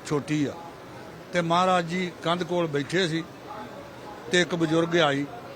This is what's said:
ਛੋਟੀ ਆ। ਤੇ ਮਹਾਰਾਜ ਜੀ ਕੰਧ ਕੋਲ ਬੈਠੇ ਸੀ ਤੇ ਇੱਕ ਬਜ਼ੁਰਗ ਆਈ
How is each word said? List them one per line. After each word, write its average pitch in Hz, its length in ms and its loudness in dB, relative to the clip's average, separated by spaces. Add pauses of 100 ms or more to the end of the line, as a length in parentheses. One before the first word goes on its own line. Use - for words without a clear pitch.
ਛੋਟੀ 151 400 0
ਆ। 113 60 -2 (840)
ਤੇ 175 80 2
ਮਹਾਰਾਜ 175 440 4
ਜੀ 175 260 -2 (120)
ਕੰਧ 175 200 2
ਕੋਲ 170 240 2
ਬੈਠੇ 156 400 0
ਸੀ 160 160 -2 (1080)
ਤੇ 180 100 6
ਇੱਕ 180 140 0
ਬਜ਼ੁਰਗ 165 420 4
ਆਈ 143 280 4 (300)